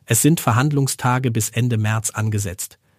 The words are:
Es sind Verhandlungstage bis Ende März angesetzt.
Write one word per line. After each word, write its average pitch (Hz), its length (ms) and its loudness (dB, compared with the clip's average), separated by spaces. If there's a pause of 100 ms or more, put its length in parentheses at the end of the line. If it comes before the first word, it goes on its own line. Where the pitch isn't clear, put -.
Es 113 160 2
sind 160 200 4
Verhandlungstage 127 880 0
bis 110 180 -2
Ende 120 300 0
März 107 320 -2
angesetzt. 104 680 -4 (220)